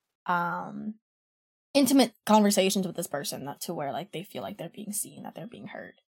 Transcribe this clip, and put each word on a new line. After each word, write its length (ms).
um, 720
intimate 400
conversations 600
with 100
this 100
person, 400
not 160
to 100
where, 200
like, 200
they 120
feel 180
like 160
they're 100
being 240
seen, 300
that 120
they're 120
being 220
heard. 260